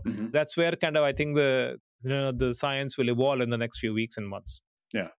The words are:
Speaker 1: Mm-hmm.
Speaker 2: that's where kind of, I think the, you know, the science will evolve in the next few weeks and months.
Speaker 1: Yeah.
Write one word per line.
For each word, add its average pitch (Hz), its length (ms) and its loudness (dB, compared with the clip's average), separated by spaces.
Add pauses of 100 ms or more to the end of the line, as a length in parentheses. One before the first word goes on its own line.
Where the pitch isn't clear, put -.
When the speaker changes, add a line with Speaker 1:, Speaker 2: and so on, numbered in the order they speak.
Speaker 1:
Mm-hmm. 110 240 -4
Speaker 2:
that's 147 260 0
where 170 180 4
kind 156 220 0
of, 151 60 6
I 139 100 2
think 147 220 0
the, 131 420 2 (240)
you 127 80 -6
know, 135 220 0
the 123 220 0
science 139 440 -2
will 123 120 2
evolve 127 320 2
in 120 80 0
the 120 80 0
next 117 220 -4
few 110 140 -2
weeks 113 240 -4
and 104 100 -10
months. 98 340 -10 (320)
Speaker 1:
Yeah. 98 260 -2